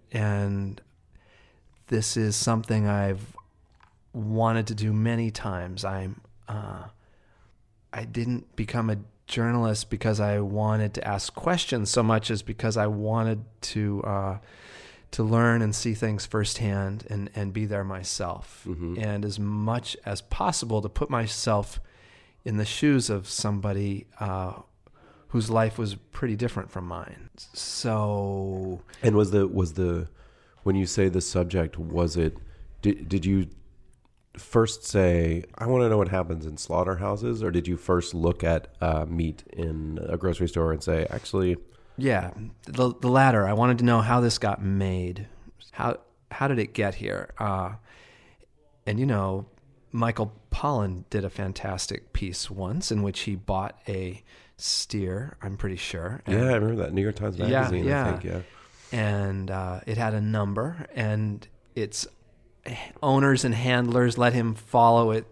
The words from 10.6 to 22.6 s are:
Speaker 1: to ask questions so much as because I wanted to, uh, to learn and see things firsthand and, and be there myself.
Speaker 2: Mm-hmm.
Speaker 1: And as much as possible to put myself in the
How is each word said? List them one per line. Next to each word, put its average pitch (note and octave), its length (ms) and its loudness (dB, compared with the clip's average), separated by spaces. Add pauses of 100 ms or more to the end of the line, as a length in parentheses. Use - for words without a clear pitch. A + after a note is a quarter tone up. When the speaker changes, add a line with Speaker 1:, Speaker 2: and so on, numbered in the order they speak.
Speaker 1:
to - 140 -6
ask G2+ 260 -4
questions C3+ 560 -2
so A#2+ 140 2
much A2 260 2
as G#2+ 120 -2
because A2+ 340 -2
I G#2 100 2
wanted G#2+ 580 0 (180)
to, G2+ 420 -2
uh, G2 340 -2 (760)
to A2+ 120 -2
learn A#2 360 4
and G#2+ 140 0
see A#2 200 -2
things G#2 300 -2
firsthand G2+ 840 -2
and, G2+ 240 -6
and G2+ 180 -4
be G#2+ 140 -2
there G2+ 180 -2
myself. F#2 840 -8
Speaker 2:
Mm-hmm. E2+ 320 -6
Speaker 1:
And G#2 260 -2
as G2+ 160 -4
much G#2 560 -2 (100)
as G2+ 160 -6
possible - 600 -2
to G#2 60 -4
put - 220 -2
myself A2 720 0 (640)
in G#2 120 -2
the G#2+ 80 0